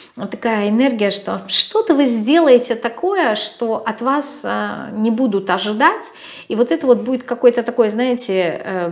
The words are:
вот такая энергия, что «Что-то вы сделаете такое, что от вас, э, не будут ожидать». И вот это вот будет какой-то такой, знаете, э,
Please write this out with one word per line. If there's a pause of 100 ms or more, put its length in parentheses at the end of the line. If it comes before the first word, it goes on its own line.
(160)
вот
такая
энергия,
что
«Что-то
вы
сделаете
такое,
что
от
вас,
э,
не
будут
ожидать». (360)
И
вот
это
вот
будет
какой-то
такой,
знаете,
э,